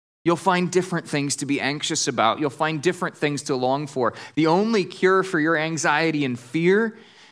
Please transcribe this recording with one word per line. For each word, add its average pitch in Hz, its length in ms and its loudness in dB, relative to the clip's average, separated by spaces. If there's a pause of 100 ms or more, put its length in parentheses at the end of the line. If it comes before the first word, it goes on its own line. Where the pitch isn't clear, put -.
(260)
You'll 170 120 2
find 180 340 2
different 180 360 0
things 143 280 -2
to 147 100 -6
be 135 160 -2
anxious 139 460 -4
about. 113 320 2
You'll 147 100 0
find 156 320 -2
different 175 340 -2
things 147 280 -2
to 143 120 -4
long 131 300 -2
for. 123 300 -2 (180)
The 156 140 2
only 202 380 2
cure 190 360 2
for 180 180 -2
your 160 160 2
anxiety 156 720 0
and 123 140 -2
fear 196 580 2 (340)